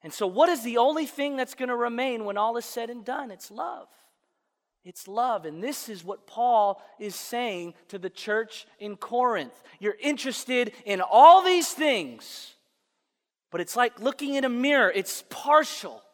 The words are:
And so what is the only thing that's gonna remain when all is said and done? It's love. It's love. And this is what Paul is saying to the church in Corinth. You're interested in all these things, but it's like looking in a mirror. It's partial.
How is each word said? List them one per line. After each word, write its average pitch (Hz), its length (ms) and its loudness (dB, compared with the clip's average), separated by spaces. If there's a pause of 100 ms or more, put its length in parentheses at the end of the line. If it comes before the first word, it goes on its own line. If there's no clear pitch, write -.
And 160 120 -16
so 208 140 -4
what 254 220 4
is 269 140 -2
the 233 140 -2
only 294 280 2
thing 285 300 -6
that's 254 200 -6
gonna 247 200 -6
remain 240 500 -4
when 202 120 -6
all 226 200 -2
is 233 80 -8
said 233 240 -10
and 240 140 -14
done? 254 280 -8
It's - 200 -20
love. - 360 -12 (960)
It's - 220 -20
love. 214 380 -4
And 160 160 -12
this 262 280 -8
is 185 140 -14
what 190 220 -12
Paul 214 560 0 (180)
is 202 160 -10
saying 190 580 -8 (160)
to 202 80 -14
the 180 120 -10
church 220 560 -6 (140)
in 208 160 -12
Corinth. 226 680 -2 (180)
You're 208 220 -4
interested 247 720 -2 (140)
in 196 160 -2
all 311 420 10
these 359 300 2
things, 202 800 -4 (960)
but 170 80 -6
it's 170 160 -8
like 240 240 0
looking 277 360 -4
in 269 100 0
a 262 40 0
mirror. 247 440 2
It's 190 360 -6
partial. 262 720 0 (120)